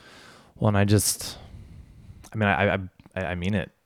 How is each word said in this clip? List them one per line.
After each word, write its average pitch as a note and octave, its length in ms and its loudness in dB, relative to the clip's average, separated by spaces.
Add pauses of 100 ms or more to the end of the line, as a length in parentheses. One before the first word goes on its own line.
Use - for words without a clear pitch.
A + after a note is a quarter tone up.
(560)
Well, A2 120 0
and G2+ 100 2
I G2+ 60 4
just, - 540 0 (960)
I - 40 -10
mean, G#2+ 120 2
I, F#2+ 260 2
I, G2 40 -2 (380)
I, F#2 100 -4
I F2 80 -4
mean F2+ 200 -2
it. F#2+ 160 -4 (160)